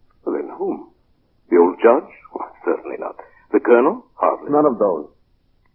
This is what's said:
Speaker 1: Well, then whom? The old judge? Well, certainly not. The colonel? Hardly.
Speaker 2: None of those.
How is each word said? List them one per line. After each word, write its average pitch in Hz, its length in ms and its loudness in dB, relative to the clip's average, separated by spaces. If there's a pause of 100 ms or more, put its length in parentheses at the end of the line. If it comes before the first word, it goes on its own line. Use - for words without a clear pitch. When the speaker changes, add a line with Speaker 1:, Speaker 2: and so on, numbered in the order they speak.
(240)
Speaker 1:
Well, - 120 -6
then - 200 -10
whom? - 340 -8 (600)
The 87 60 2
old 87 260 4
judge? 123 280 4 (240)
Well, - 160 -12 (140)
certainly - 340 -6
not. - 180 -12 (360)
The 104 80 0
colonel? 135 440 2 (100)
Hardly. 82 360 -4
Speaker 2:
None 151 160 2
of 117 120 -2
those. 87 300 -2 (680)